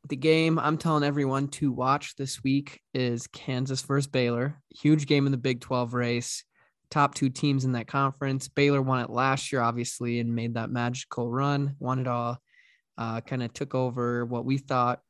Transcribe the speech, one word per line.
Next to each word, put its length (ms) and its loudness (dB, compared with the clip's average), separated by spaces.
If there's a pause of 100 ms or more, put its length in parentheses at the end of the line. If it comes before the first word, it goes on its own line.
the 60 -4
game 440 4
I'm 180 0
telling 260 2
everyone 460 0
to 220 -2
watch 440 0
this 280 -8
week 380 0 (120)
is 340 -2
Kansas 540 -4
versus 260 0
Baylor. 640 0
Huge 380 2
game 180 4
in 60 2
the 60 0
Big 240 -2
twelve 320 -2
race. 500 -2 (460)
Top 240 4
two 160 0
teams 360 0
in 80 2
that 140 -4
conference. 600 -2
Baylor 340 4
won 200 2
it 80 -4
last 420 0
year, 100 0
obviously, 580 -2
and 140 0
made 220 -2
that 160 -4
magical 580 -2
run. 500 0
Won 200 -2
it 80 -2
all. 320 -4 (580)
Uh, 240 -4
kinda 280 -4
took 260 -8
over 500 0
what 200 -6
we 120 0
thought 520 0